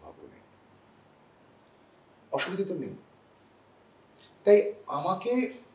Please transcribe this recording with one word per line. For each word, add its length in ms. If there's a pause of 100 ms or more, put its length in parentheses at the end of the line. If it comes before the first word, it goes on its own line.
ভবনে", 380 (1900)
অসুবিধা 420
তো 60
নেই। 160 (1500)
তাই 300 (140)
আমাকে 680 (220)